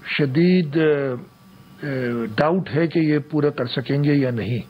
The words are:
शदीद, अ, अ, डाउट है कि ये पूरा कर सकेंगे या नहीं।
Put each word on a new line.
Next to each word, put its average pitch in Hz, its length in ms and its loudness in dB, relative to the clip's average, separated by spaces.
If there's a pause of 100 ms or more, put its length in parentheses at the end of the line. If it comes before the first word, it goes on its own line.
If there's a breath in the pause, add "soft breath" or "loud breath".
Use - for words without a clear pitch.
(180)
शदीद, 160 600 2
अ, 143 380 2 (720)
अ, - 20 -6 (520)
डाउट 165 300 2
है 160 180 2
कि 165 120 0
ये 151 200 2
पूरा 147 300 0
कर 131 180 -4
सकेंगे 143 460 0
या 135 180 2
नहीं। 113 380 -4